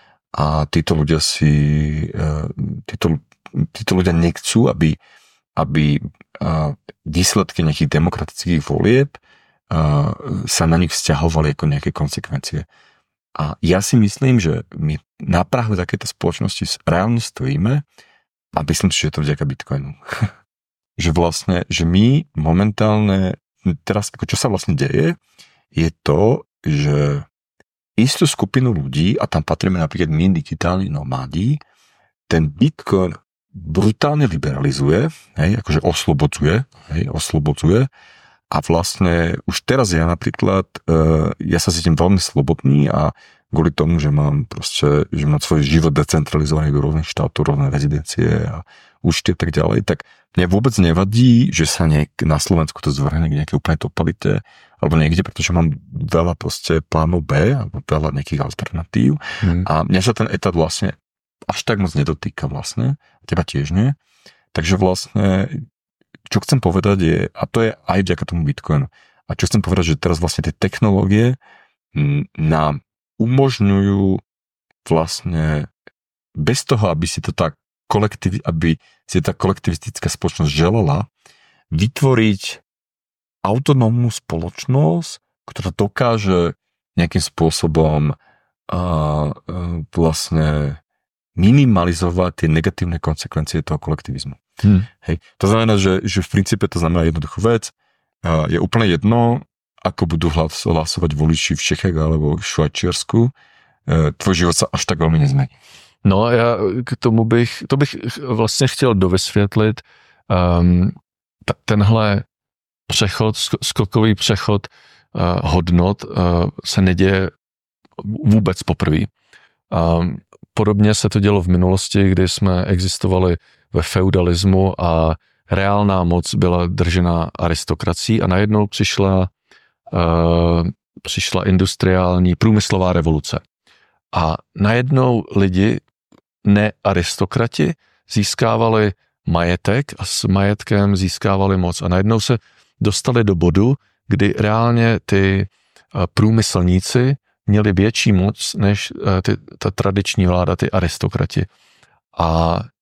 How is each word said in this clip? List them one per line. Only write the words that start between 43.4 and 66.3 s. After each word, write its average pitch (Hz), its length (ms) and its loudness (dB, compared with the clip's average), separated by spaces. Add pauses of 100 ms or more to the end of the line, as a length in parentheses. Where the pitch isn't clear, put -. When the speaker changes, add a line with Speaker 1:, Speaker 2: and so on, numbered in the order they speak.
Speaker 1:
kvôli 78 240 0
tomu, 82 240 0
že 73 160 0
mám 73 320 0
proste, - 640 -2
že 73 160 -4
mám - 160 0
svoj 76 240 0
život 78 280 2
decentralizovaný 76 760 0
do 71 160 0
rôznych 78 240 -2
štátov, 78 400 -4
rôzne 71 240 0
rezidencie 78 720 -2
a 80 160 -8 (400)
účty 87 320 0
a - 40 -8
tak 85 160 -2
ďalej, 78 320 0
tak - 200 -4 (280)
mne 90 160 2
vôbec 110 320 2
nevadí, 110 720 4
že 80 160 0
sa - 160 -2
niek-, 76 240 2 (160)
na 76 160 0
Slovensku 80 400 -2
to - 80 -2
zvrhne 78 400 -2
k 71 80 -2
nejakej 76 240 -2
úplnej 80 160 0
totalite - 540 -2 (500)
alebo 78 160 2
niekde, 80 240 2
pretože - 320 -6
mám 82 160 2 (240)
veľa 82 400 0
proste 80 480 -4
plánov 82 400 0
B 82 320 0
alebo 123 320 -8
veľa 78 320 -2
nejakých 71 240 -4
alternatív. 87 800 -2 (240)
Speaker 2:
Hmm. 90 240 0
Speaker 1:
A 78 160 0
mňa 92 160 2
sa 220 160 2
ten 110 160 0
etat 92 240 -2
vlastne 82 400 -2 (480)
až - 160 -4
tak 110 160 -2
moc 92 160 -2
nedotýka 73 560 -4
vlastne, 113 480 -4 (320)
teba - 160 -2
tiež 71 300 -6
nie. 123 180 2 (640)
Takže 90 260 0
vlastne, 95 800 0 (720)